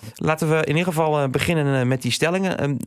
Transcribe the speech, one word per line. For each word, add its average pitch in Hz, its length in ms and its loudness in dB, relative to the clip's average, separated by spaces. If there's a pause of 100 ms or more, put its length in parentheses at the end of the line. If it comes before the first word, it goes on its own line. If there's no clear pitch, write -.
(160)
Laten 156 340 0
we 156 60 4
in 156 120 0
ieder 160 160 0
geval, 156 380 0
eh, 139 80 0
beginnen, 143 520 0
eh, 123 60 2
met 127 140 0
die 123 100 -2
stellingen. 180 460 0
Ehm, 143 180 -2 (120)